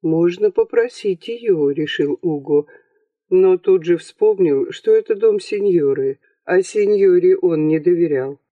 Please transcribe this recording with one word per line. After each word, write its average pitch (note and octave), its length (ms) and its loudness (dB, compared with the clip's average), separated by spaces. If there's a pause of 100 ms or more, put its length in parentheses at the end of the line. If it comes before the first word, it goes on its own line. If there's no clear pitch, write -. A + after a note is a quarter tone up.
«Можно F3 480 0
попросить A3 760 -4
её», G#3+ 440 -2
решил D3 500 -4
Уго, D3 460 -2 (640)
но F#3 280 2
тут F#3 260 0
же E3+ 140 0
вспомнил, F3+ 760 0
что - 220 -2
это - 220 0
дом G#3 240 0
сеньоры, C#3+ 800 -2 (260)
а F#3 160 0
сеньоре F#3+ 760 2
он D#3+ 300 0
не D#3 120 0
доверял. D3+ 600 -2 (120)